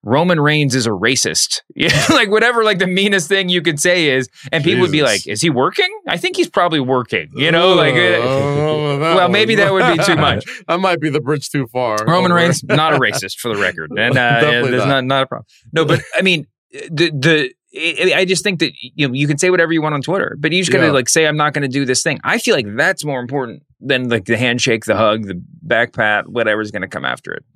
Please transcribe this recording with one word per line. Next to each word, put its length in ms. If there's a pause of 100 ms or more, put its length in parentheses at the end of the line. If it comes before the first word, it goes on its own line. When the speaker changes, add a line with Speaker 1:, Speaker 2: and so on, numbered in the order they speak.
Speaker 1:
"Roman 380
Reigns 340
is 120
a 40
racist." 760
<laughs> 80
Yeah, 360
like, 200
whatever, 340
like, 140
the 80
meanest 420
thing 200
you 140
could 180
say 300
is, 180 (240)
and 100
people 200
would 100
be 60
Speaker 2:
Jesus. 120
Speaker 1:
like, 160
"Is 140
he 100
working? 380 (180)
I 120
think 180
he's 140
probably 300
working." 540
You 160
know, 220
Speaker 2:
Ugh, 60
Speaker 1:
like, 160
uh, 40
Speaker 2:
I 200
don't 380
know 400
about 20
that 180
Speaker 1:
well, 80
Speaker 2:
one. 80
Speaker 1:
maybe 240
that 160
would 240
be 80
too 120
much. 280 (120)
Speaker 2:
<laughs> 120
That 120
might 200
be 80
the 120
bridge 300
too 180
far. 280 (100)
Speaker 1:
Roman 240
Speaker 2:
Over. 100
Speaker 1:
Reigns, 240
not 300
a 40
racist, 400
for 160
the 60
record, 300
Speaker 2:
<laughs> 80
Speaker 1:
and, 200
uh, 220
Speaker 2:
Definitely 320
Speaker 1:
there's 120
Speaker 2:
not. 60 (120)
Speaker 1:
not, 20
not 180
a 40
problem. 200 (260)
No, 140
but 160 (120)
I 80
mean, 240 (440)
the, 200
the, 440 (200)
I, 460
I 60
just 180
think 160
that, 200
you 280
know, 60
you 120
can 120
say 120
whatever 220
you 80
want 140
on 80
Twitter, 360
but 140
you 80
just 100
gotta 180
Speaker 2:
Yeah. 40
Speaker 1:
like, 160
say, 180
"I'm 120
not 160
gonna 140
do 180
this 160
thing." 200
I 140
feel 180
like 120 (100)
that's 280
more 140
important 440 (180)
than, 300
like, 160
the 100
handshake, 480
the 100
hug, 300
the 180 (200)
back 320
pat, 340
whatever's 420
gonna 180
come 180
after 260
it. 100 (140)